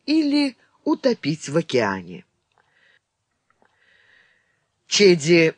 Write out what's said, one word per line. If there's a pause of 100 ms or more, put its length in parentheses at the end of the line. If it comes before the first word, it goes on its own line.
или (260)
утопить
в
океане. (2750)
Чеди